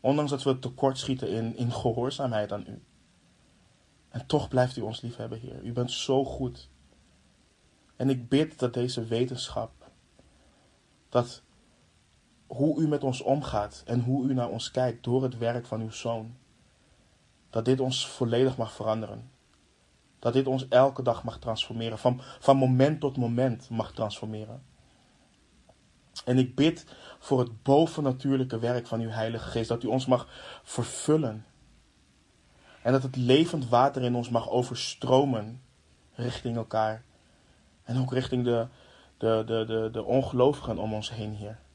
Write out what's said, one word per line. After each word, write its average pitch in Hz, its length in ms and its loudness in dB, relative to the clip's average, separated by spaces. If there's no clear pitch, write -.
Ondanks 143 300 2
dat 135 120 -4
we 131 160 2
tekortschieten 131 680 -2
in, 113 280 -2
in 120 140 -2
gehoorzaamheid 117 800 -2
aan 104 160 -6
u. - 160 -16
En - 160 -10
toch 147 220 0
blijft 127 300 2
u 120 40 -6
ons 110 200 -8
liefhebben, 117 380 -10
Heer. 127 240 -14
U 120 80 -8
bent 123 200 -2
zo 135 340 2
goed. - 440 -8
En 131 140 0
ik 127 200 -2
bid 156 300 2
dat 123 140 -2
deze 123 320 -2
wetenschap, 117 680 -4
dat - 320 0
hoe 143 340 0
u 160 60 4
met 147 160 0
ons 131 180 -2
omgaat - 640 -2
en 120 140 0
hoe 127 280 0
u 131 60 0
naar 123 160 -2
ons - 220 -8
kijkt 127 320 -2
door 131 200 0
het 127 140 -4
werk 117 280 -2
van 113 160 -6
uw 110 100 -8
Zoon, 117 440 -8
dat 113 160 -2
dit 131 140 2
ons 131 280 -2
volledig 127 500 0
mag 113 140 -4
veranderen. 110 580 -4
Dat 117 140 0
dit 135 140 4
ons 131 200 -2
elke 131 340 6
dag 123 220 0
mag - 160 -8
transformeren, 113 580 -4
van, 127 240 2
van 139 180 6
moment 135 420 4
tot 135 180 -2
moment 120 520 0
mag 113 240 -4
transformeren. 110 680 -8
En 127 120 4
ik 131 180 2
bid 160 300 2
voor 131 200 2
het 113 240 -4
bovennatuurlijke 135 960 2
werk 120 280 -2
van 113 120 -4
uw 113 100 -4
Heilige 113 400 -4
Geest, 113 200 -2
dat 117 140 -2
u 120 40 -4
ons 131 180 0
mag 127 220 2
vervullen. 123 840 -2
En 120 100 2
dat 135 120 4
het 131 120 -6
levend 131 540 4
water 127 320 6
in 120 140 0
ons 117 140 -4
mag 117 200 0
overstromen 123 1120 0
richting 120 420 -6
elkaar. 110 480 -2
En 123 160 -2
ook 131 140 -2
richting 127 300 0
de, 120 240 0
de, 110 280 2
de, 113 220 -2
de, 113 240 -2
de 110 120 -6
ongelovigen 131 760 2
om 107 160 -4
ons 107 180 -6
heen, 107 220 -8
Heer. 107 260 -12